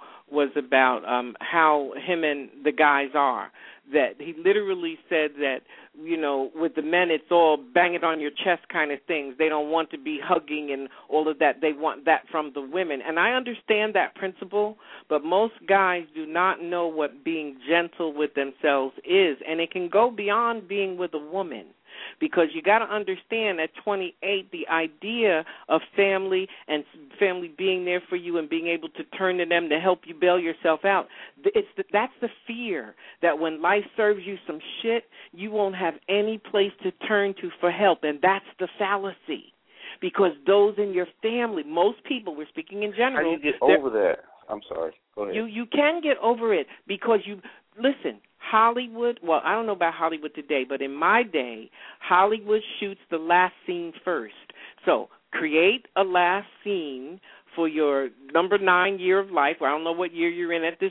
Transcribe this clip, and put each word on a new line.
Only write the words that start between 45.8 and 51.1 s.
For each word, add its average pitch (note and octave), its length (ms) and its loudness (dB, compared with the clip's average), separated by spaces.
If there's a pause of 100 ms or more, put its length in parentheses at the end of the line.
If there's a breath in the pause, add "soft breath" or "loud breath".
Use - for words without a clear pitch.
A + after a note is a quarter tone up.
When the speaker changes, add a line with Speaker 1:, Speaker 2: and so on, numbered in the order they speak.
Speaker 1:
get D4 200 0
over A3+ 320 2
it D3+ 120 0 (220 loud breath)
because G3+ 380 0
you, G3 140 -12 (360 loud breath)
listen, A3 440 -2 (180)
Hollywood, A#3 840 0
well, E3 220 2
I F3 100 0
don't A3+ 120 -2
know G#3+ 60 -2
about E3+ 220 0
Hollywood D#3+ 400 -4
today, C#3+ 340 -2
but C3+ 140 -6
in C#3 100 -6
my F3+ 300 2